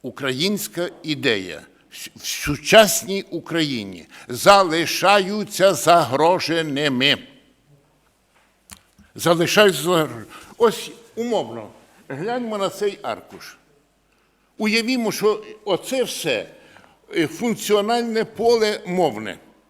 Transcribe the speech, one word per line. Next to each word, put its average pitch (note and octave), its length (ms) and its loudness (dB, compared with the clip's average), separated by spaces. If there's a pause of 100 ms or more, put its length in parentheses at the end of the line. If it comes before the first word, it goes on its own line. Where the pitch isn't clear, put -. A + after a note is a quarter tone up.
українська E3 880 -4 (120)
ідея A2 600 -4 (280)
в - 40 -20
с-, - 220 -16
в - 100 -14
сучасній G3 1040 2
Україні C3+ 760 -6 (220)
залишаються F#3+ 1500 4
загроженими. D3 1400 2 (2000)
Залишаються E3+ 680 4
загроженими. D3+ 440 0 (320)
Ось - 320 0 (240)
умовно, C#3 540 -4 (400)
гляньмо G#3+ 500 -6
на F#3+ 100 -2
цей G3+ 340 -4
аркуш. G2 540 -12 (1000)
Уявімо, A3 540 0
що G#3 320 -2 (200)
оце A3+ 400 -2
все, A#2+ 440 -4 (680)
е, E3 100 0
функціональне A3 1000 -2
поле A3 640 0
мовне. A#2+ 520 -2 (320)